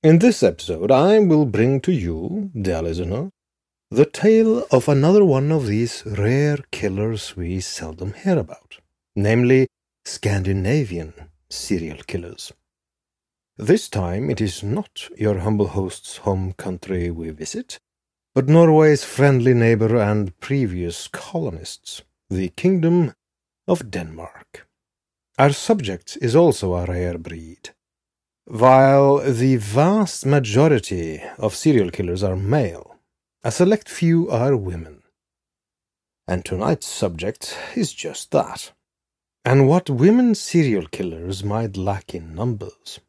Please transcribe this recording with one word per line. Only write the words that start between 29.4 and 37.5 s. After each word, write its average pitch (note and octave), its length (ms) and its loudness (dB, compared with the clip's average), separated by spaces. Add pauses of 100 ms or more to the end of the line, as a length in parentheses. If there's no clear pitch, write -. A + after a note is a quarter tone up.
vast D3 680 0
majority A2 960 0 (160)
of G#2+ 160 -2
serial A2+ 360 2
killers F2+ 320 -4
are F#2+ 140 -2
male, G2 600 -4 (440)
a A#2 80 -4
select G3 380 0
few E3 420 0
are B2+ 240 0
women. F2 480 -8 (1300)
And F2+ 160 -4
tonight's F#2+ 440 -4
subject F2+ 680 -8 (180)